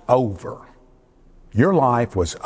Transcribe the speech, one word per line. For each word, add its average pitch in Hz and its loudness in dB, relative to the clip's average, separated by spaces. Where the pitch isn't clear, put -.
over. 120 -4
Your 156 2
life 120 0
was 87 -2